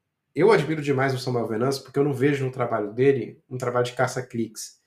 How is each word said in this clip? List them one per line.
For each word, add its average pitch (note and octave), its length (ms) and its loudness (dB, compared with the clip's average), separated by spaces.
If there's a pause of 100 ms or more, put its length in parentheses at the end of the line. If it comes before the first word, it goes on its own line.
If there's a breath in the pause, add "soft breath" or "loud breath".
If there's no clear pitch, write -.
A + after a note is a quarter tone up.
(340)
eu F3 160 4
admiro D#3+ 320 2
demais C3 320 0
o B2+ 40 -4
Samuel A#2+ 280 -2
Venâncio, A#2+ 380 -2
porque - 140 -4
eu C#3+ 60 4
não C#3+ 100 0
vejo C3+ 300 2
no B2+ 60 -2
trabalho A2+ 420 -4
dele B2+ 560 2
um B2+ 100 -10
trabalho B2 260 0
de - 80 -6
caça-cliques. - 960 -6